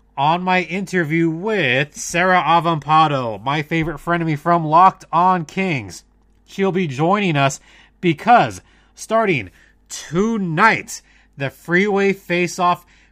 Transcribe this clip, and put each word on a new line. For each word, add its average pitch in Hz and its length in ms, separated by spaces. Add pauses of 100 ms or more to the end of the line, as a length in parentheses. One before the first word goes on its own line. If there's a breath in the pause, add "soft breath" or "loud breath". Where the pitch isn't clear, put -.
(160 soft breath)
on 160 260
my 185 200
interview 165 680
with 160 680
Sarah 180 500
Avampado, 151 960
my 143 200
favorite 160 360
frenemy 165 400
from 170 260
Locked 165 480
On 180 320
Kings. 143 600 (420)
She'll 190 260
be 180 140
joining 165 500
us 139 240 (400 soft breath)
because 170 600 (340 soft breath)
starting 190 560 (380 soft breath)
tonight, 196 1120 (340 soft breath)
the 139 140
Freeway 196 640
Face-Off 175 720 (260 soft breath)